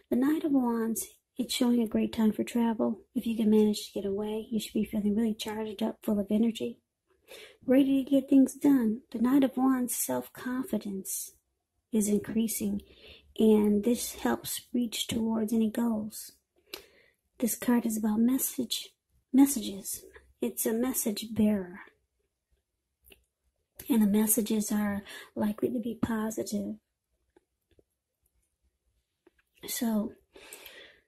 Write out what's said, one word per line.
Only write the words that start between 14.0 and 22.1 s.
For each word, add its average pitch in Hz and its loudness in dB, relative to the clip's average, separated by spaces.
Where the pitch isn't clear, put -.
helps - -4
reach 240 -2
towards 226 -2
any 220 2
goals. 220 -4
This - -2
card 240 0
is 220 -4
about 214 0
message, 247 -2
messages. 214 2
It's 233 -4
a 226 0
message 226 -2
bearer, 202 0